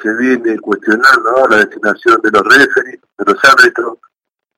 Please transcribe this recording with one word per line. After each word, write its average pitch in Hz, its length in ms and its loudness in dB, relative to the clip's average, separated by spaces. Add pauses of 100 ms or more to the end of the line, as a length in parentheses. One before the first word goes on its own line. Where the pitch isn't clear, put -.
se 110 140 -4
viene 117 440 -2
cuestionando, 113 720 0
¿no?, 131 160 2
la 110 160 2
designación - 580 -2
de 107 100 -2
los 101 120 2
referees, - 560 0 (180)
de 101 160 -8
los - 120 -8
árbitros, - 520 2 (600)